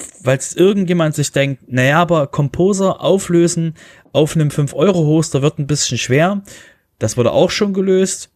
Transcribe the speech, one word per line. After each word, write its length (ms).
falls 320
irgendjemand 600
sich 180
denkt, 300
„Naja, 260
aber 280
Composer 760
auflösen 720
auf 240
einem 140
fünf-Euro-Hoster 920
wird 180
ein 80
bisschen 300
schwer“, 460
das 180
wurde 160
auch 180
schon 220
gelöst 640